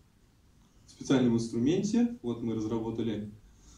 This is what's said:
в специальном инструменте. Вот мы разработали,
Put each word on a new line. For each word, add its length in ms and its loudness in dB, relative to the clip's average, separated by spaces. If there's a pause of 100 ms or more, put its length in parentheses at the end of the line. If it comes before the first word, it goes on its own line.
(840)
в 60 -20
специальном 440 2
инструменте. 840 2
Вот 200 -6
мы 140 -2
разработали, 760 -4 (460)